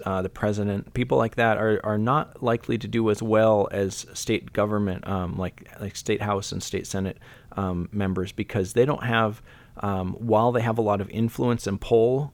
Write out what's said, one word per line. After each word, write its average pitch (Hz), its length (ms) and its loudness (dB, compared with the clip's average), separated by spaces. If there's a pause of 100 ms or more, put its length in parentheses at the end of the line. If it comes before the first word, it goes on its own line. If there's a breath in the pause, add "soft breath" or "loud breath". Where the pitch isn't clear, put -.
uh, 95 180 -2
the 95 60 -4
president, 101 640 -2
people 127 260 0
like 113 180 0
that 113 200 4
are, 110 280 2
are 107 140 0
not 127 440 -2
likely 120 360 0
to 110 100 -8
do 110 220 2
as 104 120 0
well 107 480 4
as 98 420 -4
state - 400 -4
government, 104 540 0
um, 92 320 -4
like, - 300 -8 (120)
like 101 140 -8
state 104 260 -2
house 104 300 -2
and 95 120 -6
state - 240 -6
senate, 95 320 -4 (380 loud breath)
um, 90 360 -4
members, 95 400 -2
because 101 400 -4
they 117 120 4
don't 143 200 -2
have, 113 360 0 (420 loud breath)
um, 95 320 -2
while 113 360 4
they 120 120 0
have 113 160 0
a 117 40 2
lot 104 180 2
of 98 100 -6
influence 117 580 0
and 98 120 -2
pull, 127 540 2